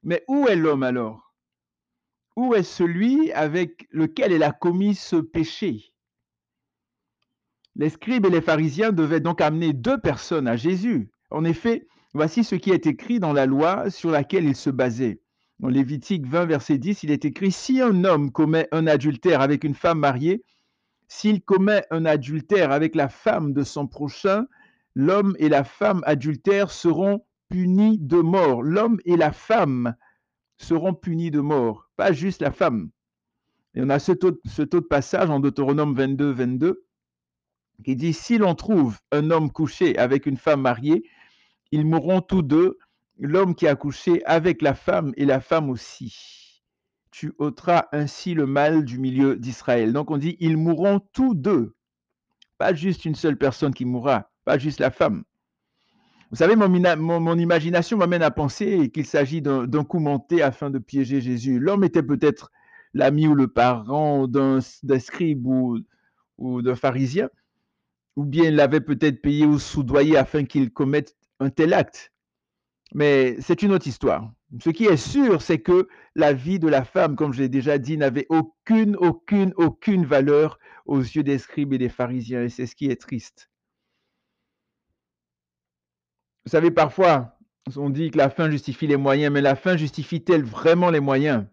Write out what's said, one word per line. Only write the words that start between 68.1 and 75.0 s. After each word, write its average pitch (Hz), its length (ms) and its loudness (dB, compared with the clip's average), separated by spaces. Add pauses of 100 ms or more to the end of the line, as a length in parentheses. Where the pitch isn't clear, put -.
ou 143 80 -4
bien 147 200 2
il 156 120 2
l'avait 147 240 4
peut-être 147 400 -2
payé 147 260 2
ou 147 120 4
soudoyé 143 580 2
afin 139 280 0
qu'il 131 280 -2
commette 143 440 -2 (240)
un 135 100 -2
tel 165 240 2
acte. - 380 -2 (800)
Mais 139 460 2
c'est - 220 -2
une 202 100 2
autre 180 140 0
histoire. 110 440 -4 (320)
Ce 165 80 0
qui 165 140 -2
est 185 140 4
sûr, 233 420 2